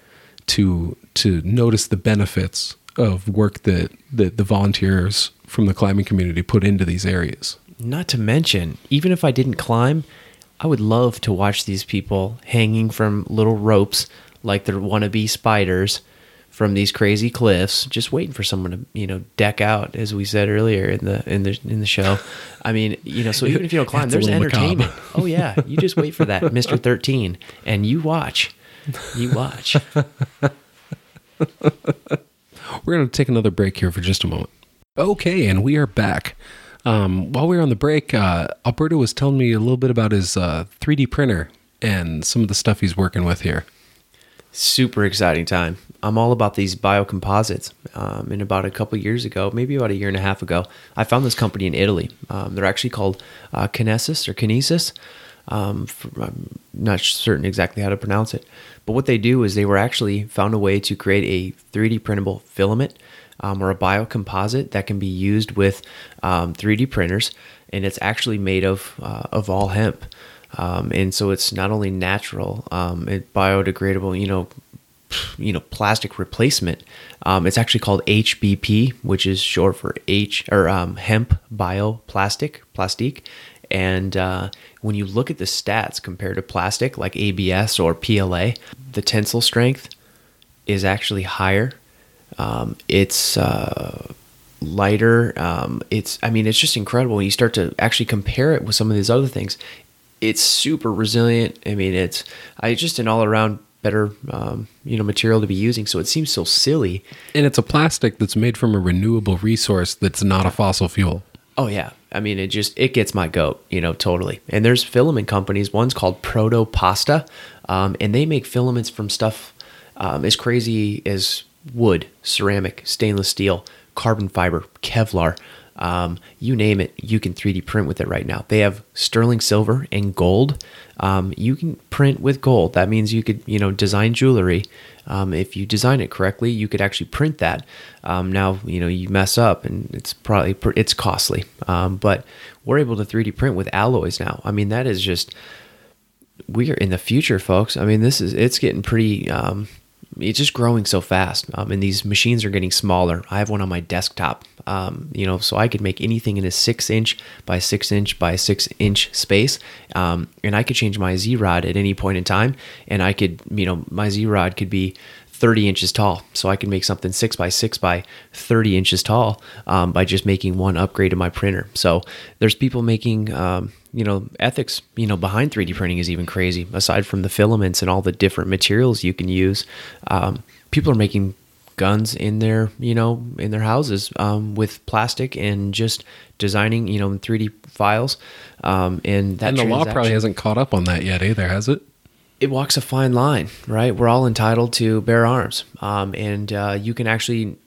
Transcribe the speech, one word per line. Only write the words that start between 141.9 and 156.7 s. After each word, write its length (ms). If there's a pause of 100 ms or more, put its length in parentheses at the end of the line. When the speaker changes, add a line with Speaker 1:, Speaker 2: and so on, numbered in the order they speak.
Speaker 2:
but 280 (400)
we're 140
able 180
to 80
three 180
D 80
print 240
with 160
alloys 480
now. 240
I 60
mean, 200
that 180
is 120
just, 360 (1120)
we 240
are 40
in 140
the 80
future, 400
folks. 400
I 80
mean, 160
this 180
is, 140
it's 240
getting 240
pretty, 480
um, 380 (520)
it's 200
just 140
growing 320
so 140
fast. 540
Um, 180
and 120
these 200
machines 400
are 60
getting 220
smaller. 580
I 80
have 140
one 100
on 80
my 120
desktop, 640 (200)
um, 480
you 140
know, 100
so 200
I 100
could 140
make 200
anything 360
in 80
a 40
six 400